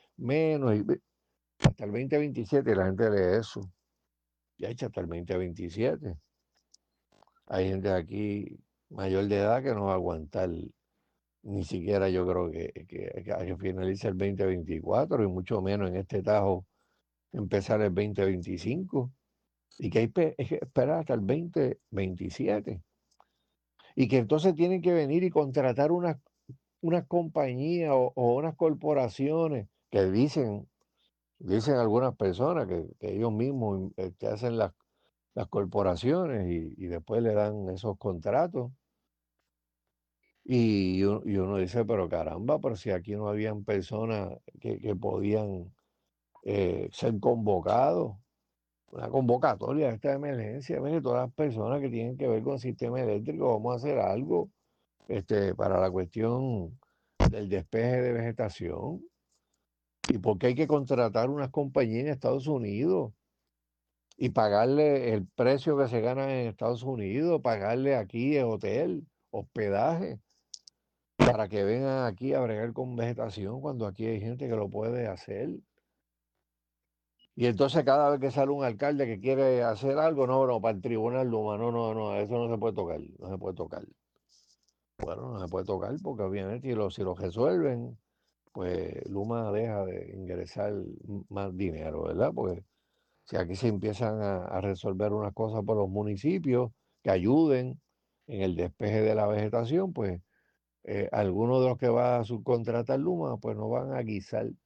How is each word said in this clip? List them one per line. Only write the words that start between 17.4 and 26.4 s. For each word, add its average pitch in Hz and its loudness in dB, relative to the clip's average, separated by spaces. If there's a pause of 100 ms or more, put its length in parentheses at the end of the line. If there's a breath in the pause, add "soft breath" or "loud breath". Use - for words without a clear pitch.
el 104 2
veinte 101 0
veinticinco, 110 -2 (680)
y 110 -4
que 110 2
hay 113 4
pe-, 160 2
es 139 -4
que - -2
esperar 139 0
hasta 156 -2
el 113 0
veinte 151 0 (120)
veintisiete, 98 -4 (1120 soft breath)
y 131 4
que 131 6
entonces 151 4
tienen 175 2
que 175 4
venir 160 4
y 180 2
contratar 139 2
una, 175 0 (600)